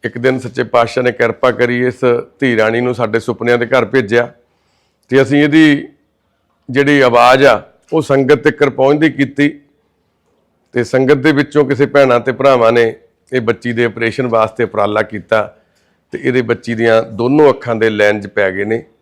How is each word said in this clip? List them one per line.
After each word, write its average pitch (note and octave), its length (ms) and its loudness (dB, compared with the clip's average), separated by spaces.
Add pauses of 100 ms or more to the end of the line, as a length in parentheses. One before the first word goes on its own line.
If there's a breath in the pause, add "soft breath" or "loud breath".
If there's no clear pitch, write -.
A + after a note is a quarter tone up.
ਇੱਕ A#2 140 -8
ਦਿਨ B2+ 220 -2
ਸੱਚੇ B2 240 -8
ਪਾਤਸ਼ਾਹ A#2 400 -2
ਨੇ B2 80 0
ਕਿਰਪਾ A#2+ 400 -2
ਕਰੀ, B2 360 -2
ਇਸ B2 120 -6 (400)
ਧੀ B2 180 0
ਰਾਣੀ A2 240 0
ਨੂੰ B2 140 -2
ਸਾਡੇ A2+ 240 -2
ਸੁਪਨਿਆਂ A#2+ 380 -2
ਦੇ A#2+ 80 -2
ਘਰ A#2+ 200 0
ਭੇਜਿਆ A#2 480 -2 (760)
ਤੇ C3+ 120 4
ਅਸੀਂ C#3+ 220 2
ਇਹਦੀ D3+ 440 2 (840)
ਜਿਹੜੀ C#3+ 320 2
ਆਵਾਜ਼ B2+ 440 4
ਆ, A2+ 260 2 (220)
ਉਹ - 80 0
ਸੰਗਤ C#3 320 2
ਤੱਕ C#3+ 360 0
ਪਹੁੰਚਦੀ C#3+ 400 0
ਕੀਤੀ C3+ 520 -4 (1120)
ਤੇ B2 100 -2
ਸੰਗਤ C3 300 2
ਦੇ C#3+ 180 2
ਵਿੱਚੋਂ D3 340 0
ਕਿਸੇ C3+ 200 0
ਭੈਣਾਂ C3 340 2
ਤੇ B2+ 120 -4
ਭਰਾਵਾਂ B2 400 2
ਨੇ A#2 240 0 (380)
ਇਹ B2+ 80 -2
ਬੱਚੀ A2+ 320 -6
ਦੇ A#2+ 120 -2
ਆਪਰੇਸ਼ਨ A#2 420 -4
ਵਾਸਤੇ A2+ 360 -2
ਉਪਰਾਲਾ G#2 380 -2
ਕੀਤਾ G#2+ 560 -4 (540)
ਤੇ - 120 -10
ਇਹਦੇ B2+ 180 0
ਬੱਚੀ A#2 340 -6
ਦੀਆਂ A2+ 280 2
ਦੋਨੋਂ B2+ 460 0
ਅੱਖਾਂ A#2+ 260 -4
ਦੇ A2+ 140 0
ਲੈਂਜ G#2 380 -2
ਪੈ G2 240 -2
ਗਏ G2 140 -6
ਨੇ। A2+ 200 -6 (160)